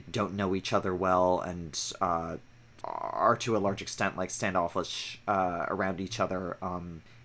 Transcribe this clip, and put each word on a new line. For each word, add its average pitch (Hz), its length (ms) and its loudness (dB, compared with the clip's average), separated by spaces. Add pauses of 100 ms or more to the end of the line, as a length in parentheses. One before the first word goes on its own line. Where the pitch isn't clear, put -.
(120)
don't 95 220 -2
know 95 200 0
each 95 200 -2
other 95 200 2
well 92 460 4
and, 87 400 -6 (220)
uh, 82 340 0 (480)
are 90 540 2
to 117 180 0
a 104 40 4
large 98 220 0
extent, - 360 -2
like, 92 120 -2
standoffish, 92 1000 -2
uh, 90 420 2
around 95 320 0
each 92 180 -4
other, 92 420 -2
um, 87 400 -6 (240)